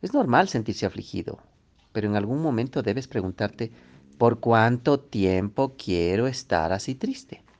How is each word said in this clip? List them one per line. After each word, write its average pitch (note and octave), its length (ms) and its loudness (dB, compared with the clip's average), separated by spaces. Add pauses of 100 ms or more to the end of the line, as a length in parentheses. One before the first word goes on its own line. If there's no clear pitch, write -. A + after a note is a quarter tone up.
Es F#3+ 120 -8
normal F#3 360 4
sentirse A2 360 -4
afligido, - 540 -8 (520)
pero G#2+ 160 -2
en G#2 80 0
algún A2 260 -2
momento C3 400 -2
debes A#2 260 -2
preguntarte, G#2 640 -6 (460)
"¿Por A#2 220 4
cuánto A#2+ 600 4
tiempo G2+ 760 0
quiero F#2 500 0
estar F2 460 -2
así B2+ 220 -6
triste?". - 480 -10 (160)